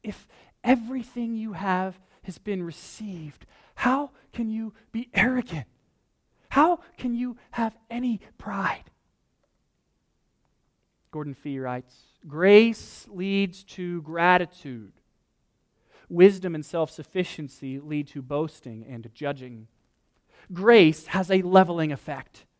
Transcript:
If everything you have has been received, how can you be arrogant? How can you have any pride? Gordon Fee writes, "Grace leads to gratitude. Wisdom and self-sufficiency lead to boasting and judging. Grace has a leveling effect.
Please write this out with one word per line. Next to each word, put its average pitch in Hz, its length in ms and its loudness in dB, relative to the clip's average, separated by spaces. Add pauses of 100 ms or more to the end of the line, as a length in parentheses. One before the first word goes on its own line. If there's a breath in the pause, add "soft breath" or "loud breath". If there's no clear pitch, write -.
If - 240 -12 (380 soft breath)
everything 240 720 -2
you 220 160 -8
have 185 480 -4 (220 soft breath)
has - 160 -12
been 196 220 -6
received, 170 880 -14 (300 soft breath)
how 269 340 -2 (220 soft breath)
can 226 180 -6
you 220 240 -8 (160 soft breath)
be 233 240 -8
arrogant? 208 540 -4 (800)
How 320 320 2 (180 loud breath)
can 240 160 -4
you 240 220 -6 (160 soft breath)
have 226 240 -4 (120)
any 240 320 -4 (160)
pride? 196 460 -6 (2250)
Gordon 147 220 -10
Fee 135 260 -10
writes, 127 340 -8 (320)
"Grace 202 840 4
leads 196 540 -4
to 175 400 -10
gratitude. 160 920 0 (1160 soft breath)
Wisdom 180 480 4
and 151 100 -10
self-sufficiency 151 1120 -6
lead 147 300 -8
to 135 140 -12
boasting 127 680 -8
and 117 260 -14
judging. 127 540 -10 (840 soft breath)
Grace 185 540 6
has 185 240 -2
a 190 120 4
leveling 175 500 4
effect. - 520 -12 (160)